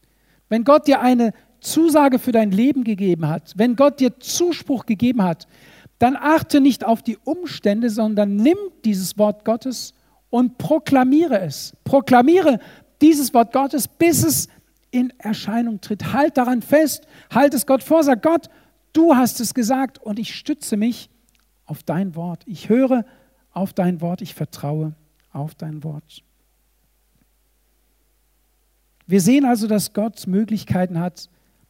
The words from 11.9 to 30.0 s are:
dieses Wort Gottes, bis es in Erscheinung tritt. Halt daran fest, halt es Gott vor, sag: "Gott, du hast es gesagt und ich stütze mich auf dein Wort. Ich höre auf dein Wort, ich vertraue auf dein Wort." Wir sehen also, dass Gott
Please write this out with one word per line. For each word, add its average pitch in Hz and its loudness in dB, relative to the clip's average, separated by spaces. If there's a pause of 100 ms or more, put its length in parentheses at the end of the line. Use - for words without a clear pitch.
dieses 294 4
Wort 233 2
Gottes, 269 -2
bis 330 2
es - -2 (440)
in 247 -2
Erscheinung 220 -6
tritt. - -8
Halt 285 0
daran 247 0
fest, - 0 (260)
halt 277 4
es 285 -4
Gott 269 0
vor, 320 2
sag: 262 2
"Gott, 330 0 (440)
du 320 4
hast 247 0
es 226 -6
gesagt 254 -2
und 214 -8
ich - -10
stütze - -6
mich 226 -4 (560)
auf - -14
dein 175 -4
Wort. 170 -10
Ich 185 -14
höre 254 2 (460)
auf 185 -6
dein 180 -2
Wort, 170 -6
ich - -14
vertraue 156 -8 (380)
auf 147 -12
dein 156 -14
Wort." 151 -16 (2750)
Wir 190 4
sehen 254 4
also, 233 0
dass 208 -2
Gott 208 -6